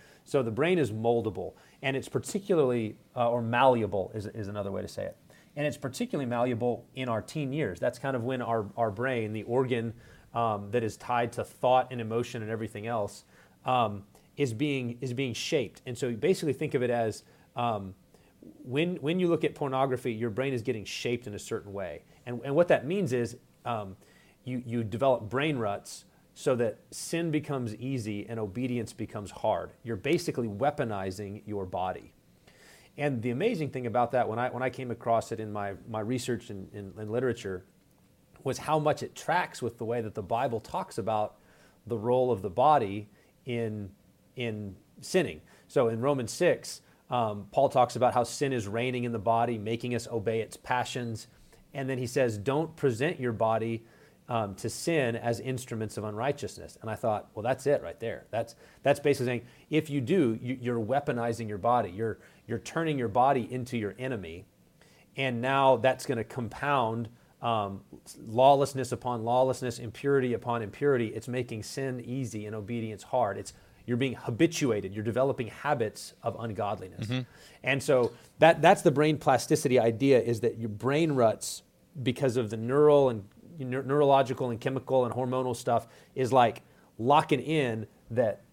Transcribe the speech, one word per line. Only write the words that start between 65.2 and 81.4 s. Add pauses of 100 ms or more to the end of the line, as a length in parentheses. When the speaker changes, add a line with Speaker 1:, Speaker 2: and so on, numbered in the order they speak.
Speaker 1:
now
that's
gonna
compound, (320)
um, (460)
lawlessness
upon
lawlessness,
impurity
upon
impurity.
It's
making
sin
easy
and
obedience
hard.
It's, (320)
you're
being
habituated.
You're
developing
habits
of
ungodliness.
Speaker 2:
Mm-hmm. (420)
Speaker 1:
And
so (280)
that,
that's
the
brain
plasticity
idea,
is
that
your
brain
ruts, (400)